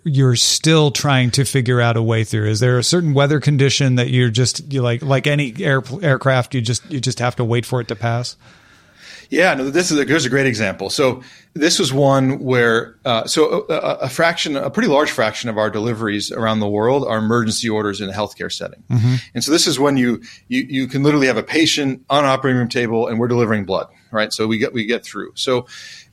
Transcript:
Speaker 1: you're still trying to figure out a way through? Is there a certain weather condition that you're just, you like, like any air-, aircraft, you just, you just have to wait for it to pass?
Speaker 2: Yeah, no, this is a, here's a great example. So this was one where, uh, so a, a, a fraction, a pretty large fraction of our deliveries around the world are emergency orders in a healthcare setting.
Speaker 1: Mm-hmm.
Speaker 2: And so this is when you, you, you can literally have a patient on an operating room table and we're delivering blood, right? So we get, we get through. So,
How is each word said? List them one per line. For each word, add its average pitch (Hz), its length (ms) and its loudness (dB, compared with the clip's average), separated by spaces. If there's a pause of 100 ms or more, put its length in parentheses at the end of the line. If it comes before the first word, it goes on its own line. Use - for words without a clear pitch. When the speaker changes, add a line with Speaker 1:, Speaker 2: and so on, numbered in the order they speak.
Speaker 1:
you're 131 300 4
still 156 540 2
trying 131 420 2
to 139 140 2
figure 123 360 0
out 117 160 2
a 117 40 0
way 113 220 0
through? 107 260 -2
Is 110 120 0
there 123 180 4
a 113 40 -2
certain 170 300 0
weather 143 260 4
condition 135 580 2
that 123 120 2
you're 123 220 2
just, 131 420 0
you 135 80 -2
like, 120 220 -2
like 135 240 0
any 147 320 0
air-, 139 240 0 (180)
aircraft, 131 540 0
you 127 60 0
just, 113 300 -4
you 143 80 -4
just 120 200 -4
have 120 160 -2
to 123 100 -2
wait 117 180 0
for 127 160 -4
it 117 100 -8
to 117 60 -4
pass? 117 280 -4 (1080)
Speaker 2:
Yeah, 160 260 4
no, 135 140 -2
this 170 220 2
is 147 80 2
a, 135 60 2
here's 151 200 2
a - 40 -2
great 135 160 2
example. 101 440 -2
So 127 340 0 (300)
this 165 260 0
was 151 120 0
one 135 480 2
where, 120 640 0
uh, 113 220 -2
so 151 440 2
a, 160 40 0
a, - 200 -2 (100)
a 131 60 -4
fraction, 165 460 -2
a 139 140 -4
pretty 220 200 -2
large 147 220 2
fraction 113 380 -2
of 107 80 -4
our 107 120 0
deliveries 107 640 -4
around 110 280 -2
the 104 100 0
world 120 360 0
are 110 120 -2
emergency 110 520 0
orders 104 300 -4
in 98 100 -8
a 95 40 -12
healthcare 101 380 -8
setting. - 380 -12
Speaker 1:
Mm-hmm. 123 260 2 (180)
Speaker 2:
And 123 100 -6
so 139 80 -2
this 165 160 2
is 135 120 -2
when 139 180 2
you, 120 240 0 (260)
you, 127 220 -4
you 131 180 -4
can 135 160 -2
literally 147 240 4
have 120 100 2
a 107 60 -2
patient 147 680 -2
on 143 140 2
an 139 60 2
operating 131 300 0
room 120 100 0
table 117 380 -2
and 113 120 -4
we're 120 80 0
delivering 113 380 0
blood, 90 220 -4 (240)
right? 107 200 -2
So 110 160 -4
we 110 100 -2
get, 110 160 -2
we 113 120 -4
get 113 180 -4
through. - 320 -12
So, 127 300 -2 (480)